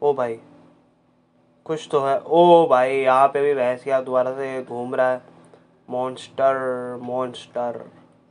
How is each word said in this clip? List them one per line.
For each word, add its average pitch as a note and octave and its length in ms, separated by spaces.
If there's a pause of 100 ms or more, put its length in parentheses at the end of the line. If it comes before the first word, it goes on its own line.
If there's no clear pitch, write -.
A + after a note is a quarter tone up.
ओ C#3+ 120
भाई A#2+ 260 (1300)
कुछ D#3+ 240
तो D3 100
है, C3+ 200
ओ E3+ 480
भाई C3 280
यहाँ C3 320
पे C#3+ 140
भी C#3+ 120
भैंस B2 300
क्या C3+ 160
दोबारा B2+ 320
से C3 300
घूम B2 320
रहा B2+ 180
है। B2+ 100 (680)
Monster, B2+ 680 (460)
मॉन्स्टर। B2 880 (400)